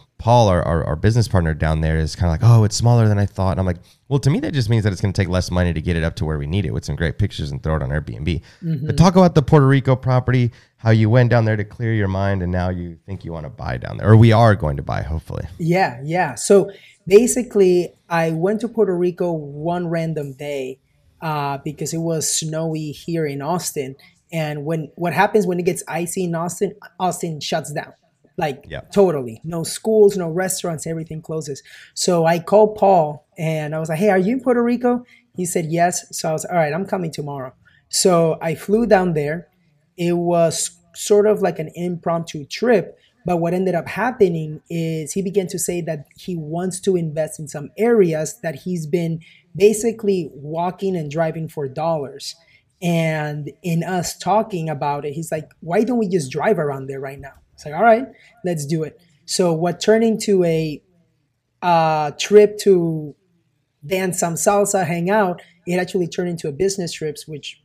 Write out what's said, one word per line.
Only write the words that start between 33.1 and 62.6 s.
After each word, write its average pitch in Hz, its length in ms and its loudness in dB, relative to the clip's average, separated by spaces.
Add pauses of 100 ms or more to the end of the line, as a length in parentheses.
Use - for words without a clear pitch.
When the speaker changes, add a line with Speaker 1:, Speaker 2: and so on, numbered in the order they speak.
Speaker 2:
and 156 380 -4
I 160 60 -4
was 160 80 -6
like, 160 100 -4
"Hey, 208 120 4
are 190 80 4
you 196 160 2
in 262 60 -4
Puerto 240 220 2
Rico?" 247 420 0 (300)
He 180 100 -4
said, 165 220 -2
"Yes." 175 500 0
So - 120 -4
I 160 60 0
was, 151 100 -4
"All 180 100 -8
right, 156 180 2
I'm 185 140 -4
coming 180 240 -4
tomorrow." 139 420 -10 (360)
So 165 520 2
I 165 140 -4
flew 226 320 0
down 185 280 4
there, 147 340 -4 (500)
it 175 180 0
was 170 540 2 (240)
sort 208 320 4
of 202 160 2
like 175 160 -2
an 160 160 -8
impromptu 170 720 -4
trip. 220 500 0 (300)
But 175 120 0
what 170 140 0
ended 185 220 0
up 151 140 -4
happening 175 840 0
is 160 420 -4
he 196 100 -2
began 185 260 -2
to 180 100 -8
say 175 240 -4
that 156 240 -8 (100)
he - 180 -10
wants 170 460 -6
to 185 160 0
invest 156 420 -4
in 151 100 -12
some 147 280 -12
areas 185 640 2
that 160 120 -6 (100)
he's 175 220 -6
been 165 340 -2 (340)
basically 208 800 0
walking 175 640 -4
and 151 140 -6
driving 160 380 -2
for 143 200 -8
dollars. 151 680 -6 (440)
And 156 720 -2 (120)
in 165 200 -2
us 175 340 -4
talking 190 540 -2
about 143 340 -4
it, 147 80 -6
he's 160 200 -10
like, 156 180 -8 (100)
"Why 175 220 0
don't 240 160 0
we 214 100 0
just 156 220 -2
drive 170 280 0
around 135 280 -4
there 135 140 -10
right 139 200 -12
now?" 135 140 -18 (200)
It's - 120 -18
like, 151 80 -10
"All 175 80 0
right, 233 240 6 (380)
let's 165 200 -4
do 156 200 -2
it." - 140 -14 (280)
So 180 260 2
what 170 280 -2
turned 226 240 4
into 208 400 2
a, 160 360 0 (800)
uh, 160 520 2
trip 208 460 6
to 165 560 2 (720)